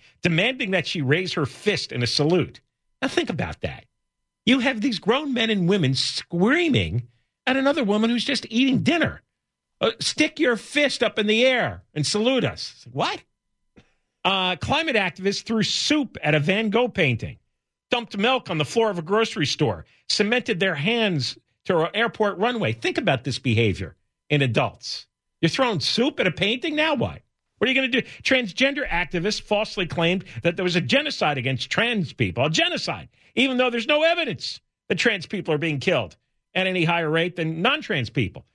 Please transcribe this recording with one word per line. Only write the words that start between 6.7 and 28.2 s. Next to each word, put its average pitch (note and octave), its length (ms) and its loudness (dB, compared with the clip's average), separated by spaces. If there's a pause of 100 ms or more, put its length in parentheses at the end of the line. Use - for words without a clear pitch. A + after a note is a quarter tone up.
at C4 120 2
another C#4 260 2
woman G#3+ 260 2
who's A#3+ 160 0
just - 240 -2
eating B3 320 2
dinner. D#4 400 0 (580)
Uh, A3+ 200 2
"Stick - 400 -2
your B3 180 2
fist - 440 0
up A3 160 0
in G#3+ 80 0
the A3 180 4
air A#3 380 2 (140)
and D3+ 100 0
salute A#3+ 380 2
us." - 480 -8
What? D4+ 320 -4 (1000)
Uh, F#3 340 0
climate D4 380 -2
activists G3 480 -2
threw A3 200 0
soup - 580 0
at D3+ 140 2
a D3+ 40 2
Van G3 300 0
Gogh A#3 180 2
painting, B2 520 -2 (500)
dumped A#3+ 260 -2
milk A#3+ 360 0
on D#3+ 80 0
the D3+ 60 0
floor A3+ 260 2
of F3 80 -6
a - 20 -4
grocery G3 460 0
store, G2+ 380 -2 (220)
cemented A3 520 0
their F#3+ 160 0
hands F#3 600 0 (300)
to F3 140 2
an E3 160 2
airport G#3+ 420 0
runway. G3+ 360 0
Think E4 260 -4
about D#3 240 0
this - 160 -4
behavior G#2 560 0 (340)
in C#3+ 140 2
adults. - 640 -2 (340)
You're E3 80 2
throwing A#3 300 0
soup - 400 0
at G3+ 80 0
a E3+ 40 2
painting? B3 440 -2
Now D4+ 180 0
what? C#3+ 300 -4 (340)
What A3 100 0
are C4 60 2
you - 20 0
gonna C4 120 0
do? A#3 160 0 (180)